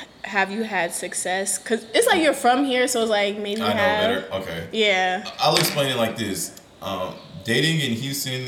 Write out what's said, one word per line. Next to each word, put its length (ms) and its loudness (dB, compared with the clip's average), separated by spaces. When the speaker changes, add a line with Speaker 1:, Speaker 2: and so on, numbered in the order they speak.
Speaker 1:
have 280 0
you 120 -4
had 300 -2
success? 640 -4
'Cause 360 -4
it's 120 4
like 160 4
you're 120 4
from 320 4
here, 240 2
so 120 0
it's 80 2
like, 280 0
maybe 240 -4
you 40 -2
Speaker 2:
I 80 2
know 60 0
Speaker 1:
have. 500 2
Speaker 2:
better. 140 -4
Okay. 300 -8
Speaker 1:
Yeah. 520 2
Speaker 2:
I, 220 -2
I'll 80 6
explain 320 2
it 80 0
like 220 0
this. 420 -4
Um, 340 -6
dating 340 2
in 140 0
Houston 540 -4